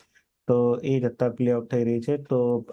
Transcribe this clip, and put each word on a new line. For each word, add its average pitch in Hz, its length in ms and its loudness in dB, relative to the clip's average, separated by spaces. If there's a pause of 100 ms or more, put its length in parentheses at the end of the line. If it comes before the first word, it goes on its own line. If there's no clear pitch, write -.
(480)
તો 120 360 2
એ 135 160 0
જ 123 40 0
અત્યારે 120 300 -2
પ્લે 123 180 0
આઉટ 117 180 -4
થઈ 120 140 0
રહી 117 160 0
છે. 147 160 -2
તો 123 560 -2